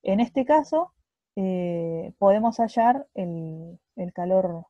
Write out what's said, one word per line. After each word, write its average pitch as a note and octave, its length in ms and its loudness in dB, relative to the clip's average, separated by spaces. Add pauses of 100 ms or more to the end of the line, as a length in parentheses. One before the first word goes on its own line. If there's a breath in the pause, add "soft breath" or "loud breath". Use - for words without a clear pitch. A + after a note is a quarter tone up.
En G3 180 0
este B3 240 0
caso, D#4 480 2 (440)
eh, F3 800 -4
podemos G#3+ 400 4
hallar A#3+ 560 2
el, E3 640 -10 (180)
el F3 160 -10
calor F3+ 580 0